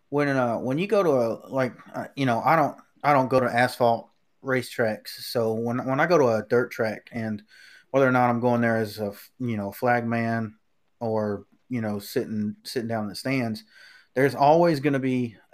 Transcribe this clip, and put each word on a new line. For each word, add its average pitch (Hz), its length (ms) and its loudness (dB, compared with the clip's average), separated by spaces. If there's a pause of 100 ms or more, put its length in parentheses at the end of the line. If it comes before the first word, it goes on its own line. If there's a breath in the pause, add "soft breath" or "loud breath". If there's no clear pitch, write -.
when, 143 200 0
uh, 123 300 0
when 131 180 -4
you 190 100 -2
go 202 160 2
to 165 80 2
a, 123 160 2 (220)
like, 127 240 -2 (200)
uh, - 220 -8
you 139 100 0
know, 117 180 2
I 139 120 4
don't, 147 220 2 (260)
I 143 100 4
don't 131 160 2
go 131 100 4
to 123 80 2
asphalt 117 600 2 (340)
racetracks. 123 640 -2
So 113 440 -2
when, 120 320 -4
when 131 140 -2
I 156 60 4
go 170 120 4
to 139 100 6
a 110 200 0
dirt 123 240 0
track, 110 400 -4
and 110 320 -8 (480 soft breath)
whether 135 160 4
or 127 40 2
not 123 180 4
I'm 120 100 0
going 120 220 2
there 117 160 2
as 107 220 -4
a 104 80 -4
f-, - 320 -12
you 120 180 -4
know, 101 140 -6
flag 120 340 0
man 113 500 -4 (440)
or, 107 460 -4 (240)
you 123 120 -4
know, 104 180 -4
sitting, 107 640 -6
sitting 113 240 -8
down 113 160 -4
in 104 60 -8
the 92 60 -12
stands, 120 480 -4 (500 soft breath)
there's 127 220 2
always 156 440 6
gonna 139 200 0
be 127 360 -2 (180)